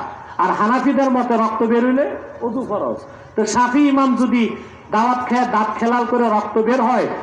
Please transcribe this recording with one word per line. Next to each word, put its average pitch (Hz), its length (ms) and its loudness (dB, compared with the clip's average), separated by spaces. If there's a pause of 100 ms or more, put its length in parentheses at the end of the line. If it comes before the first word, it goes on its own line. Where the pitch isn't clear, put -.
(380)
আর 180 120 0
হানাফিদের 262 600 2
মতে 240 260 2
রক্ত 220 260 0
বের 233 220 2
হইলে 262 320 0 (260)
অজু 233 260 -4
ফরজ। 156 280 -4 (400)
তো 214 100 2
শাফি 277 420 2
ইমাম 269 280 2
যদি 226 400 0 (340)
দাওয়াত 226 380 0
খেয়ে 240 180 0
দাঁত 214 320 -2
খেলাল 233 280 0
করে 233 220 2
রক্ত 214 300 0
বের 233 240 2
হয় 226 240 2 (160)